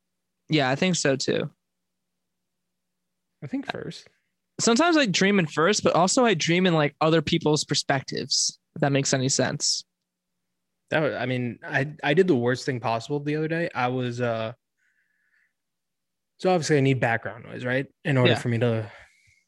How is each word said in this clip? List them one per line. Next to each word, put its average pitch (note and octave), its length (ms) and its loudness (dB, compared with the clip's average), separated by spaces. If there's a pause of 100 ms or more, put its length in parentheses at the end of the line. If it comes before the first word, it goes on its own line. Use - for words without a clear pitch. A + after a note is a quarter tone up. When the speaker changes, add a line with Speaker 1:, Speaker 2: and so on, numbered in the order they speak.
(500)
Speaker 1:
Yeah, D3 200 2
I C3+ 60 0
think F#3 200 0
so C3+ 200 0
too. - 340 -2 (1900)
Speaker 2:
I D3+ 40 -12
think C4+ 240 -8
first. - 380 -10 (520)
Speaker 1:
Sometimes D4+ 360 4
I C#4+ 100 4
dream G3 320 2
in E3+ 80 2
first, E3+ 360 0
but - 120 4
also F#3+ 300 4
I A3 100 4
dream E3+ 320 2
in, F3 80 4
like, D3 260 2
other D#3+ 220 4
people's D#3 420 0
perspectives, - 920 -4 (180)
if - 60 -6
that C#3+ 100 2
makes C#3 200 0
any C3 160 0
sense. - 560 -2 (1040)
Speaker 2:
That D#3 100 0
was, C3 140 -2
I G#2+ 120 -6
mean, B2 400 -4
I, D3 260 -4 (120)
I D3 100 2
did F#3 140 4
the D3+ 80 4
worst B2 280 0
thing B2+ 140 -4
possible A#2 420 -4
the D3 160 -4
other D#3 120 -4
day. E3 260 -4
I B2 140 0
was, B2 320 -4
uh, A2+ 320 -4 (1900)
so F#3 120 0
obviously D#3 280 2
I - 20 2
need C3+ 200 2
background A2+ 440 -4
noise, A#2 200 -12
right? B2+ 220 -2 (180)
In C#3+ 120 0
order B2 160 4
Speaker 1:
Yeah. A2+ 60 0
Speaker 2:
for - 100 -6
me A#2 100 0
to A2+ 320 -2 (580)